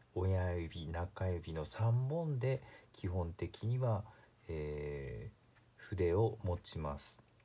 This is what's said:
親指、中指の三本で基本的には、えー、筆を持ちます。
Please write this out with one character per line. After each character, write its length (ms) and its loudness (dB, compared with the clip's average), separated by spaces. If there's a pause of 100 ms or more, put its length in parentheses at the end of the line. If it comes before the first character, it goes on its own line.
(140)
親 400 2
指、 360 -4
中 380 -2
指 260 -2
の 120 -2
三 420 2
本 300 0
で 240 0 (320)
基 140 -4
本 260 0
的 300 -6
に 160 2
は、 240 2 (440)
え 840 -4
ー、 100 -20 (360)
筆 360 2
を 300 6
持 160 0
ち 180 -10
ま 220 -4
す。 240 -20 (220)